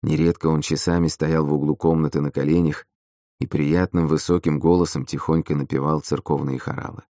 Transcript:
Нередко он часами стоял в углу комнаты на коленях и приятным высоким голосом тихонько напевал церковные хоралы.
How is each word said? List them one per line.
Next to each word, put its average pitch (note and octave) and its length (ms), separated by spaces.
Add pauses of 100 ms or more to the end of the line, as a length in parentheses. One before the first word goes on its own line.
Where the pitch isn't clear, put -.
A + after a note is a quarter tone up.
Нередко D#2+ 440
он D#2+ 140
часами E2+ 480
стоял D#2 360
в D2 80
углу D2 220
комнаты D#2+ 460
на D2 100
коленях D2+ 560 (540)
и - 40
приятным E2 640
высоким D#2 500
голосом E2 480
тихонько D#2+ 480
напевал D2 460
церковные C#2 600
хоралы. - 520